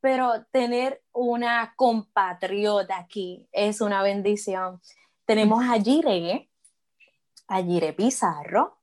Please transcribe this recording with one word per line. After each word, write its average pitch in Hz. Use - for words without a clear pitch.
pero 254
tener 254
una 240
compatriota 202
aquí 180
es 208
una 202
bendición. 196
Tenemos 220
a 240
Yire, 214
a 190
Yire 170
Pizarro. 196